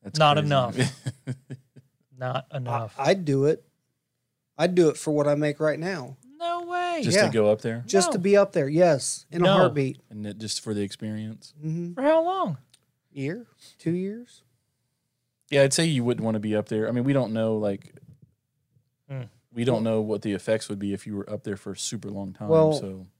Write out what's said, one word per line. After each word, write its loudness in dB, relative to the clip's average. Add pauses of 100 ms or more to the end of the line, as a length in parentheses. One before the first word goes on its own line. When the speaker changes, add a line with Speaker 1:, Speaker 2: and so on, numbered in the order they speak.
Speaker 1:
That's -8
Speaker 2:
Not 6
Speaker 1:
crazy. 0
Speaker 2:
enough. 0 (500)
Speaker 1:
<laughs> -16
Speaker 2:
Not -6
Speaker 3:
I, -8
Speaker 2:
enough. -6
Speaker 3:
I'd 2
do 2
it. 0 (920)
I'd 0
do 6
it -4
for -6
what 2
I 4
make 0
right 0
now. -6 (220)
Speaker 2:
No -4
way. -4
Speaker 1:
Just 2
Speaker 3:
Yeah. 6
Speaker 1:
to -2
go 4
up 0
there? -6
Speaker 3:
Just 2
to -2
Speaker 2:
No. -4
Speaker 3:
be 4
up 4
there, 0
yes, 2
in -2
Speaker 2:
No. 6
Speaker 3:
a 6
heartbeat. 2 (100)
Speaker 1:
And -10
it, -10
just -8
for -6
the -2
experience? -8
Speaker 3:
Mm-hmm. -6
Speaker 2:
For -6
how 4
long? -2 (540)
Speaker 3:
Year? -8 (320)
Two -4
years? -8 (1080)
Speaker 1:
Yeah, 6
I'd 4
say 2
you 0
wouldn't 0
wanna 0
be -2
up 0
there. -2
I -4
mean, -2
we 2
don't 0
know, 0
like, -4 (1120)
Speaker 2:
Hmm. -10 (300)
Speaker 1:
we -2
don't 2
Speaker 3:
Well 2
Speaker 1:
know 2
what -2
the -2
effects -2
would -8
be -4
if -8
you -8
were -8
up -8
there -6
for -12
a -12
super -10
long -10
time, -10
Speaker 3:
Well 6
Speaker 1:
so. -10 (140)